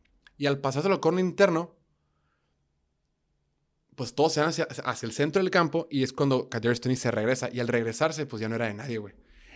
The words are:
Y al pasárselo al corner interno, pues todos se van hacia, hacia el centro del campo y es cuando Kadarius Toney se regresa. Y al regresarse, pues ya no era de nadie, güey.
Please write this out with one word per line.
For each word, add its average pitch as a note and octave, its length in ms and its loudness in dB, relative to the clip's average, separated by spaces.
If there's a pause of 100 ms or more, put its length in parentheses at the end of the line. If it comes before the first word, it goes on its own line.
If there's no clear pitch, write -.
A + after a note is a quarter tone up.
(380)
Y C#3+ 100 0
al C#3 120 0
pasárselo D3 360 0
al G3 40 0
corner F3+ 240 2
interno, F3 540 2 (2250)
pues A#2+ 200 -8
todos D#3 180 4
se D3+ 80 0
van D#3 80 2
hacia, D#3+ 160 -2
hacia - 420 -6
el A2+ 60 -8
centro D#3+ 280 0
del F#3 100 0
campo E3 380 2
y C3+ 140 0
es C3 100 -2
cuando C3+ 360 2
Kadarius A#2 320 0
Toney B2+ 160 0
se B2 140 -2
regresa. A#2 400 0
Y A#2+ 80 -6
al B2 80 -2
regresarse, B2 580 -2
pues A#2+ 160 -8
ya A2 80 -2
no A#2 60 -2
era A#2 120 -2
de G#2+ 60 -6
nadie, A#2 240 -8
güey. G2+ 160 -12 (420)